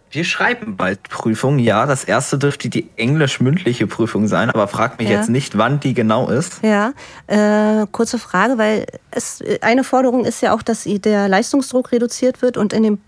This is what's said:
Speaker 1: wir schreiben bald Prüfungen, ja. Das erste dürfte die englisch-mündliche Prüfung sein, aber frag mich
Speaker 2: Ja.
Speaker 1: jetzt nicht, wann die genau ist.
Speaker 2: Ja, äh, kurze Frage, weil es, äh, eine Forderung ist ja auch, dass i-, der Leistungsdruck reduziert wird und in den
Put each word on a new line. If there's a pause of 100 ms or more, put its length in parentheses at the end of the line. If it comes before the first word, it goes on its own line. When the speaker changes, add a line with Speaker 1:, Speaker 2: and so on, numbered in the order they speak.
(100)
Speaker 1:
wir
schreiben
bald
Prüfungen,
ja.
Das
erste
dürfte
die
englisch-mündliche
Prüfung
sein,
aber
frag
mich
Speaker 2:
Ja.
Speaker 1:
jetzt
nicht,
wann
die
genau
ist.
Speaker 2:
Ja, (340)
äh,
kurze
Frage,
weil (240)
es,
äh,
eine
Forderung
ist
ja
auch,
dass
i-,
der
Leistungsdruck
reduziert
wird
und
in
den